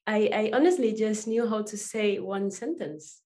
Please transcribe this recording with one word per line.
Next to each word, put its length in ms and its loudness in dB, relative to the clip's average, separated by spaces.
I, 240 2
I 120 0
honestly 400 4
just 340 0
knew 220 2
how 140 0
to 120 -10
say 440 -2
one 320 -4
sentence 760 -8